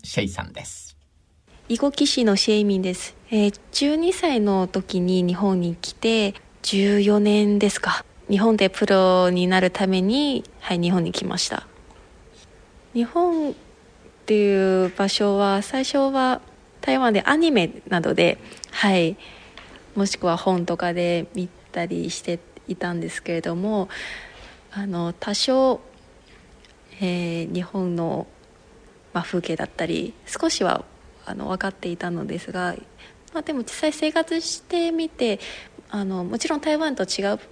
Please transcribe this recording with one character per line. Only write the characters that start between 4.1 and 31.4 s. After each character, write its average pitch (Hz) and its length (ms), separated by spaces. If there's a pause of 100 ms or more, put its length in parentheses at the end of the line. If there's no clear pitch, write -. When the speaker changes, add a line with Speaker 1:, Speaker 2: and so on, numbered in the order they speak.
Speaker 2:
歳 302 280
の 190 260
時 185 320
に 180 240
日 175 100
本 190 260
に 170 160
来 - 200
て、 220 400 (260)
十 202 400
四 208 180
年 208 380
で 202 140
す - 100
か。 - 240 (240)
日 202 80
本 220 200
で 196 120
プ 208 160
ロ 185 460
に 180 160
な 185 120
る 185 120
た 190 160
め 190 160
に、 254 400 (160)
は - 160
い、 175 40
日 175 120
本 180 120
に 165 80
来 190 140
ま 180 140
し - 100
た。 - 160 (1300)
日 233 120
本 330 480
っ - 0 (720)
て 214 80
い 190 500
う 180 100
場 196 140
所 202 300
は、 202 240
最 262 200
初 - 140
は 269 440 (400)
台 262 180
湾 247 120
で 208 140
ア 277 100
ニ 330 140
メ 208 220 (160)
な 175 140
ど - 120
で、 - 240 (320)
は 202 260
い、 170 220 (760)
も 196 100
し 196 120
く 180 100
は 170 100
本 175 300
と 170 100
か 175 160
で 175 400
見 180 160 (220)
た 170 160
り 170 240
し - 100
て 175 160 (300)
い 185 100
た 175 160
ん 170 80
で 165 80
す - 120
け 175 120
れ 165 80
ど 170 140
も、 196 340 (840)
あ 202 140
の、 175 260
多 202 220
少、 262 480 (1200)
え 175 420
ー、 - 100
日 180 80
本 180 360
の、 160 280 (840)
ま 180 80
あ、 175 40
風 175 180
景 165 160
だ - 80
っ - 40
た - 160
り、 165 280 (120)
少 - 240
し - 140
は、 - 220 (400)
あ - 100
の、 139 140